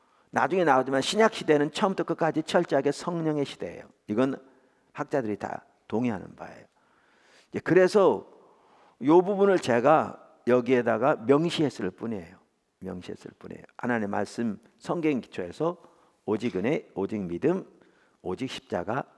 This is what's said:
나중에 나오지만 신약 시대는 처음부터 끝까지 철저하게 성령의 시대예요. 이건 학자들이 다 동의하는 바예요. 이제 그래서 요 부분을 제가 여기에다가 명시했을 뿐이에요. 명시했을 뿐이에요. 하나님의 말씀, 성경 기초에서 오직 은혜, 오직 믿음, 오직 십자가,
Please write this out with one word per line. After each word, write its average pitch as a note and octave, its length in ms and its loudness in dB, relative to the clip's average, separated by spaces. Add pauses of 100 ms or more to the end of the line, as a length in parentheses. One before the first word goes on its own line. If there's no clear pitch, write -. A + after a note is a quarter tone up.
(300)
나중에 C#3 340 0
나오지만 C3+ 380 2
신약 G#3+ 320 2
시대는 D3+ 380 2
처음부터 F#3+ 320 0
끝까지 D#3+ 400 -2
철저하게 C#3+ 480 0
성령의 D#3 540 -2
시대예요. E2+ 380 -12 (240)
이건 B2+ 280 0 (560)
학자들이 B2 460 -4
다 - 280 -8 (220)
동의하는 G2+ 480 -4
바예요. F2+ 300 -18 (840)
이제 - 140 -6
그래서 F3 640 4 (760)
요 D#3+ 180 6
부분을 G3 380 4
제가 B2 600 2 (260)
여기에다가 A#2+ 680 2 (120)
명시했을 C#3+ 640 0
뿐이에요. G2 460 -10 (420)
명시했을 F#2 600 -12
뿐이에요. E2+ 240 -18 (140)
하나님의 A2+ 320 -2
말씀, G2+ 500 -4 (180)
성경 D#3+ 420 -2
기초에서 B2 580 -6 (480)
오직 G#2+ 300 -2
은혜, A#2+ 400 -2
오직 G2 260 -4
믿음, F#2+ 440 -2 (560)
오직 G#2+ 280 -6
십자가, G2+ 540 -6 (140)